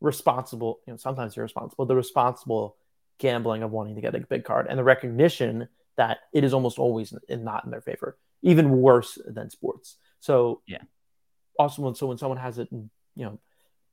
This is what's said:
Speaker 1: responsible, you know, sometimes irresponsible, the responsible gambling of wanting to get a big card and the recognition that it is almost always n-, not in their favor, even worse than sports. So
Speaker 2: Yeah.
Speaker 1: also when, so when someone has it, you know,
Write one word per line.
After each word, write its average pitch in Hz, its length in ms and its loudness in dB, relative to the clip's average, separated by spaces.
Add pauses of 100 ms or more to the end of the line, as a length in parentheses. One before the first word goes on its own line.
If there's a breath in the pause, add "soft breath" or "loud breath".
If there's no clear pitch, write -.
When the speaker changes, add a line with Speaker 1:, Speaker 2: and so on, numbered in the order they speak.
Speaker 1:
responsible, 123 840 -2
you 123 80 -16
know, 117 40 -16
sometimes 127 400 -8
irresponsible, 117 500 -8
the 127 80 2
responsible 120 840 -2 (420)
gambling 117 440 -2
of 110 80 -6
wanting 107 240 -8
to 104 60 -12
get 120 160 -4
a - 40 -4
big 123 240 -4
card 117 240 0
and 127 80 -4
the 131 60 0
recognition 123 840 2 (260)
that 113 240 0 (140)
it 151 100 4
is 135 100 2
almost 131 280 0
always 113 340 -2 (140)
n-, 123 160 -8
not 107 200 -6
in 120 60 -10
their 120 100 -10
favor, - 380 -10 (240)
even 156 360 6
worse 123 460 6
than 110 240 -12
sports. - 480 -12 (220)
So 120 480 2
Speaker 2:
Yeah. - 160 -12 (760)
Speaker 1:
also 143 260 2
when, 131 120 -4
so 135 140 -6
when 123 100 -6
someone 131 200 -6
has 123 200 -10
it, 113 140 -8
you 110 180 -14 (240)
know, 107 240 -12 (540)